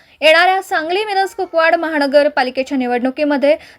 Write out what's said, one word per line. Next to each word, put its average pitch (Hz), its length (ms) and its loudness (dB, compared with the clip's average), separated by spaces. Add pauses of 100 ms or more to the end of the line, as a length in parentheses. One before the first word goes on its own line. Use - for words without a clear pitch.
(200)
येणाऱ्या 349 420 4
सांगली 359 420 -4
मिरज 392 300 -2
कुपवाड 330 400 0
महानगरपालिकेच्या 285 1040 0
निवडणुकीमध्ये 262 760 0 (220)